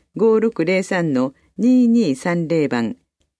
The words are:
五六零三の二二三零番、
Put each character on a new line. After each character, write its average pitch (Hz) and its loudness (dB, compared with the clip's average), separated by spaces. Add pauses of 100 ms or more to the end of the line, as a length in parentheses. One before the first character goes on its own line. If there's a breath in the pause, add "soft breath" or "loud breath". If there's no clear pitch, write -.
(160)
五 220 2
六 220 -2
零 185 0
三 170 -2
の 131 -2 (220 soft breath)
二 247 2
二 226 2
三 170 -4
零 156 0
番、 117 -4 (440)